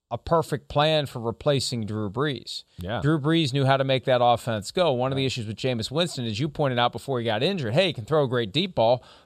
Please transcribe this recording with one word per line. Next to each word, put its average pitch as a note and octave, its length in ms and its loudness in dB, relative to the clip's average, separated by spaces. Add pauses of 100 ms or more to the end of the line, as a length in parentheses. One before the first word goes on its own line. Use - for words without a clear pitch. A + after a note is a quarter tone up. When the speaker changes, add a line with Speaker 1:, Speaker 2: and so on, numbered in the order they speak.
(100)
Speaker 1:
a A#2 80 -6
perfect - 500 0
plan D3+ 380 2
for - 120 -8
replacing A#2 680 -2
Drew G#2+ 240 -4
Brees. C3 520 -4 (160)
Speaker 2:
Yeah. G2 220 -6
Speaker 1:
Drew D#3 180 2
Brees D#3 340 2
knew C#3 120 2
how C3+ 120 4
to C3+ 80 2
make C3+ 200 0
that B2 180 4
offense A#2 480 0
go. F3 220 2
One B2+ 180 0
of C3+ 60 -4
the C3+ 60 -2
Speaker 2:
Right. C3 40 0
Speaker 1:
issues A#2 200 -4
with A2 100 -8
Jameis A#2+ 340 -2
Winston, D3 360 -4
as G#2+ 120 -4
you D3+ 100 -2
pointed C#3 300 -2
out A#2+ 140 2
before B2+ 260 -4
he A#2 60 -4
got A2 180 0
injured, D3+ 320 -2
hey, F#3 140 4
he D3+ 40 -4
can A2 120 -8
throw D3 180 2
a C3+ 60 2
great A2+ 240 -2
deep F3+ 240 -2
ball, A#2 260 4 (240)